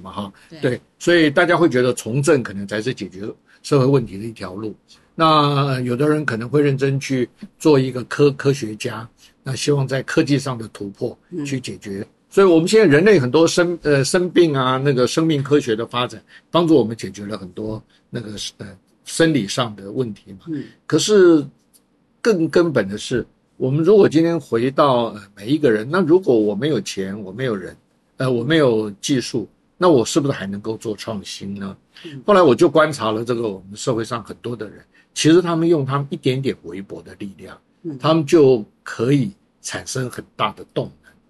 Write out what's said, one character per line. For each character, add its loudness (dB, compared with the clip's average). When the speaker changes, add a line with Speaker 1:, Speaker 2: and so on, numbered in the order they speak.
Speaker 1:
嘛， -16
哈。 -8
Speaker 2:
对。 -20
Speaker 1:
对， -2
所 2
以 4
大 2
家 2
会 4
觉 0
得 2
从 -4
政 4
可 -10
能 -10
才 -6
是 -4
解 -10
决 -14
社 2
会 2
问 2
题 -12
的 -10
一 -10
条 -14
路。 -10
那， 0
呃， -2
有 -4
的 0
人 0
可 -4
能 -8
会 0
认 2
真 -2
去 -4
做 4
一 -2
个 -8
科-， 2
科 0
学 -6
家， -10
那 -8
希 -2
望 0
在 -4
科 0
技 2
上 -8
的 -12
突 -12
破 -8
去 -4
解 -12
决。 -10
Speaker 2:
嗯。 -10
Speaker 1:
所 4
以 6
我 6
们 2
现 4
在 6
人 6
类 6
很 -2
多 4
生-， 0
呃， 2
生 0
病 4
啊， 0
那 0
个 2
生 0
命 0
科 2
学 -2
的 -6
发 -2
展， -12
帮 2
助 6
我 6
们 -4
解 -10
决 -12
了 -8
很 -12
多 -10
那 -10
个， -14
呃， -16
生 0
理 0
上 -6
的 -14
问 -4
题 -20
嘛。 -20
Speaker 2:
嗯。 -8
Speaker 1:
可 2
是 6
更 2
根 2
本 0
的 -8
是， -6
我 -2
们 0
如 6
果 6
今 2
天 0
回 -2
到、 2
呃， -16
每 -8
一 2
个 2
人， 0
那 0
如 4
果 2
我 2
没 -4
有 -2
钱， -8
我 -14
没 -8
有 -4
人， -12
呃， -2
我 -2
没 0
有 2
技 -2
术， -6
那 2
我 4
是 -2
不 0
是 0
还 -8
能 -8
够 -8
做 -8
创 -10
新 -12
呢？ -12
Speaker 2:
嗯。 -16
Speaker 1:
后 4
来 6
我 6
就 4
观 4
察 -4
了 -4
这 -4
个 -4
我 -6
们 -18
社 -4
会 -4
上 -8
很 -16
多 -12
的 -12
人， -20
其 0
实 6
他 -2
们 0
用 2
他 -2
们 -6
一 -10
点 -2
点 -4
微 -12
薄 -16
的 -20
力 -14
量， -20
Speaker 2:
嗯。 -10
Speaker 1:
他 2
们 0
就 6
可 -4
以 0
产 -12
生 -6
很 -14
大 -4
的 -18
动 -6
能。 -16